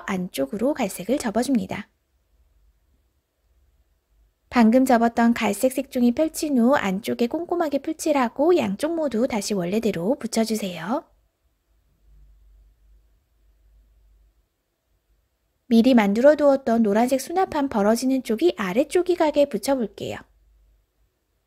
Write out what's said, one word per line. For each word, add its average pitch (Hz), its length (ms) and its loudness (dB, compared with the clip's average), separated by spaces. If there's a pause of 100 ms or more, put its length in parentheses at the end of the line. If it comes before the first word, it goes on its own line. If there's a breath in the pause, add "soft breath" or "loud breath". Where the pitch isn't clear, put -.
안쪽으로 220 680 -4
갈색을 233 440 -4
접어줍니다. 220 720 -4 (2500)
방금 240 360 4
접었던 233 500 2
갈색 233 380 -2
색종이 247 400 0
펼친 311 460 -2
후 240 160 4
안쪽에 233 540 -2
꼼꼼하게 320 500 -4
풀칠하고 294 800 0
양쪽 277 400 -4
모두 269 320 -2
다시 214 260 -4
원래대로 196 640 -2
붙여주세요. 220 880 -6 (4000)
미리 240 260 4
만들어 233 400 6
두었던 269 480 2
노란색 233 380 2
수납판 339 480 -4
벌어지는 233 560 0
쪽이 320 320 0
아래쪽이 302 580 0
가게 294 340 2
붙여볼게요. 214 680 -4 (1300)